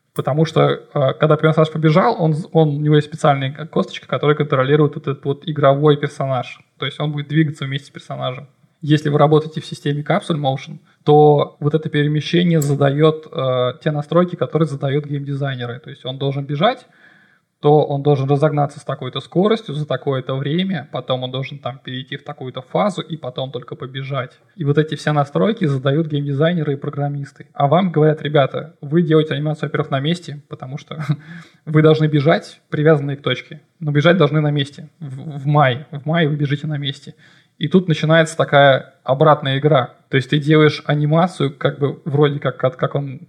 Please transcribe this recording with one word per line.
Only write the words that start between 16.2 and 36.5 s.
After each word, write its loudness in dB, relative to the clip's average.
бежать, -2
то 4
он -4
должен 0
разогнаться 0
с -20
такой-то -10
скоростью -2
за -6
такое-то -4
время, -4
потом -4
он -8
должен -8
там -10
перейти -12
в -20
такую-то -12
фазу -2
и -10
потом -8
только -12
побежать. -10
И -8
вот 0
эти 2
все -4
настройки -2
задают -2
геймдизайнеры -2
и -6
программисты. -8
А 0
вам 2
говорят: 2
«Ребята, -2
вы 0
делаете 2
анимацию, -4
во-первых, -4
на -2
месте, -6
потому -12
что -12
<laughs> -20
вы 2
должны 6
бежать, 0
привязанные 2
к -16
точке, -6
но -4
бежать 4
должны 4
на 2
месте. -6
В, -12
в -8
мае, 2
в -12
мае 0
вы -2
бежите -2